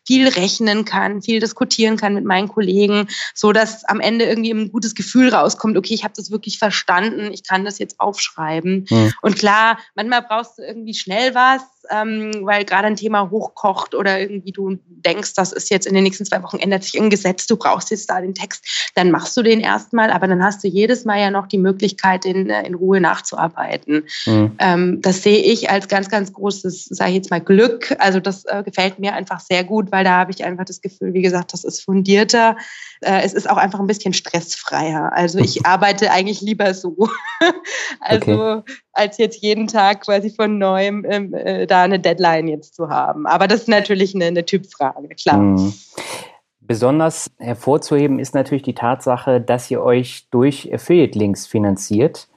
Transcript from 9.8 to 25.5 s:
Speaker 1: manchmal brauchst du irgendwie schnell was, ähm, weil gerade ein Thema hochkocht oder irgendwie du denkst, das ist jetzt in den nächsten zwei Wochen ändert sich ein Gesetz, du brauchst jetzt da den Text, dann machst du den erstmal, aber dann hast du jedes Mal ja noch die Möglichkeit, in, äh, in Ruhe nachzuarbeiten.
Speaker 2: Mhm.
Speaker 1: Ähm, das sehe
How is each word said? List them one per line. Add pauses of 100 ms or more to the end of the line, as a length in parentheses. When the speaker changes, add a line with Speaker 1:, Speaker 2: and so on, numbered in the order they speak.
Speaker 1:
manchmal
brauchst
du
irgendwie
schnell
was, (300)
ähm, (120)
weil
gerade
ein
Thema
hochkocht
oder
irgendwie
du
denkst,
das
ist
jetzt
in
den
nächsten
zwei
Wochen
ändert
sich
ein
Gesetz,
du
brauchst
jetzt
da
den
Text,
dann
machst
du
den
erstmal,
aber
dann
hast
du
jedes
Mal
ja
noch
die
Möglichkeit,
in,
äh,
in
Ruhe
nachzuarbeiten. (200)
Speaker 2:
Mhm.
Speaker 1:
Ähm,
das
sehe (100)